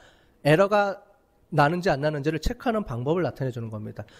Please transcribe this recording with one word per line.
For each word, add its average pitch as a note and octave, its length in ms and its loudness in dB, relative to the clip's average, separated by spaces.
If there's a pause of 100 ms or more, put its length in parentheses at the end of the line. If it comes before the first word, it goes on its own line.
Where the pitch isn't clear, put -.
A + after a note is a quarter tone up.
(440)
에러가 G3 580 4 (460)
나는지 E3+ 400 2
안 C#3 140 2
나는지를 D3+ 380 -2
체크하는 A3+ 440 -2
방법을 C3+ 380 -2
나타내 C3 280 -4
주는 A#2 200 -8
겁니다. G#2+ 340 -10 (140)